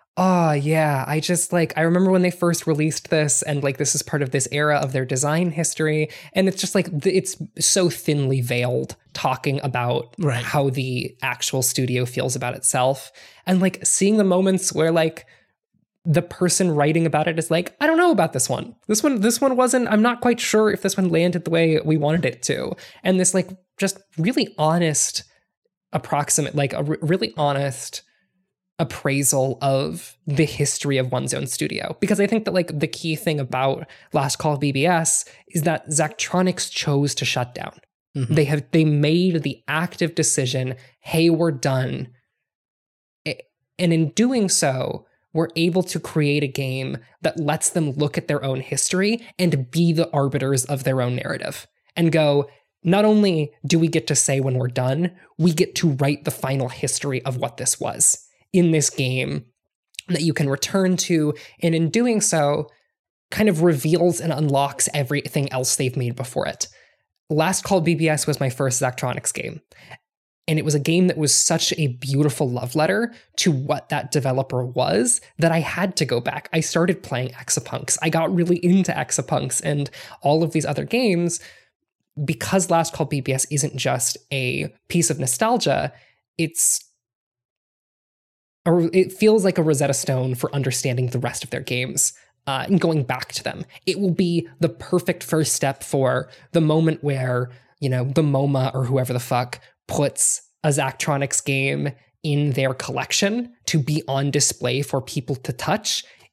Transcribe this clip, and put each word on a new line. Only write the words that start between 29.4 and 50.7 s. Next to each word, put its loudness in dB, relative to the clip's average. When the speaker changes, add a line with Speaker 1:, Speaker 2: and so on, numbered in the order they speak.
Speaker 1:
of -2
the 2
history -2
of 0
one's -2
own -6
studio. -6
Because 2
I 2
think 0
that, -2
like, -2
the -2
key -6
thing -2
about -2
Last 0
Call 0
B 0
B 2
S 2
is -2
that 0
Zachtronics -2
chose 0
to -4
shut -4
down. -12
Speaker 2:
Mm-hmm. -2
Speaker 1:
They 4
have, -2
they 4
made 2
the -6
active -2
decision, -2
"Hey, 2
we're 2
done." -2
A-, -8
and 4
in 2
doing 2
so, -2
we're 0
able 2
to -6
create 0
a 0
game -6
that -2
lets -2
them 0
look -2
at -6
their -2
own -4
history -2
and 0
be 2
the 0
arbiters 0
of -4